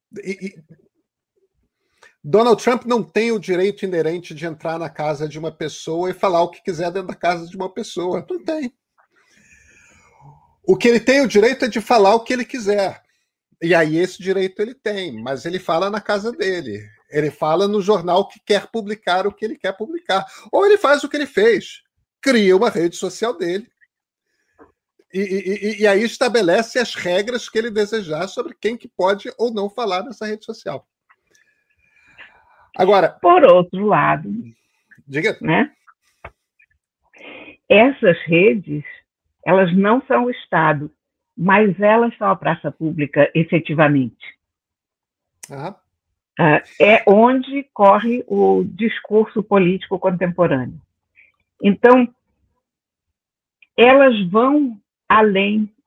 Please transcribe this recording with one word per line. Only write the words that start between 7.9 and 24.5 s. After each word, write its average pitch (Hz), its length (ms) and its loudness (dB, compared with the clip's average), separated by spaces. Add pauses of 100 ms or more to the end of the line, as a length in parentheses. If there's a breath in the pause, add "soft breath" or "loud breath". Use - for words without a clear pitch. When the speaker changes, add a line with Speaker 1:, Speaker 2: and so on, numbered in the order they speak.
Speaker 1:
Não 349 160 -10
tem. 311 280 -8 (1900 soft breath)
O 185 140 4
que 240 120 2
ele 233 120 4
tem 262 220 2
o 240 60 0
direito 233 360 2
é 247 40 0
de 220 120 -6
falar 208 340 4
o 226 60 2
que 233 120 -6
ele 247 120 -4
quiser. 202 580 -4 (600)
E 170 120 2
aí 160 220 2
esse 185 260 -4
direito 190 380 -4
ele 226 140 -6
tem, 185 480 -8
mas 131 240 -8
ele 175 120 -6
fala 180 300 -2
na 208 120 -6
casa 208 300 -4
dele. 151 560 -8 (240)
Ele 147 200 -2
fala 165 360 0
no 208 140 -2
jornal 185 480 0
que - 120 -20
quer 202 260 0
publicar 202 600 -4
o 202 60 -4
que 214 120 -10
ele 226 120 -8
quer 190 160 -6
publicar. 220 520 -6 (280 loud breath)
Ou 381 140 2
ele 415 120 6
faz 285 240 2
o 285 60 -8
que 294 80 -6
ele 294 100 -4
fez: - 560 0 (380)
cria 208 360 4
uma 226 140 2
rede 170 260 -4
social 196 400 -6
dele. 185 300 -6 (1500)